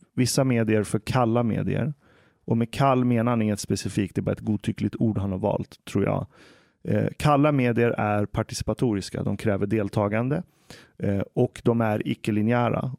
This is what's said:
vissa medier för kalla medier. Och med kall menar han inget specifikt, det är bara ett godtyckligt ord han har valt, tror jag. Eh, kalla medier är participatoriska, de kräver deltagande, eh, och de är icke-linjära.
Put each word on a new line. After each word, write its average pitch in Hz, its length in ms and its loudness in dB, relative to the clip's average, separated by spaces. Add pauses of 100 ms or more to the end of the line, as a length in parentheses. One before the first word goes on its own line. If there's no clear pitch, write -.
(160)
vissa 127 280 2
medier 113 400 2
för 107 160 -2
kalla 120 440 2
medier. 101 500 -2 (520)
Och 117 120 0
med 113 160 -2
kall 131 320 4
menar 120 260 2
han 113 100 2
inget 107 180 0
specifikt, - 560 -4
det - 40 0
är - 40 -4
bara - 80 -2
ett 101 80 -4
godtyckligt 107 600 -4
ord 110 180 2
han 98 140 -2
har 95 80 -4
valt, - 460 -4
tror 101 200 -2
jag. 98 220 -2 (560)
Eh, 107 240 0 (100)
kalla 147 340 4
medier 120 400 2
är 104 340 0
participatoriska, 107 960 -4
de 101 140 -2
kräver 101 300 -2
deltagande, 107 760 0 (560)
eh, 101 220 0 (120)
och - 300 0
de 117 180 2
är 107 260 0
icke-linjära. 113 920 0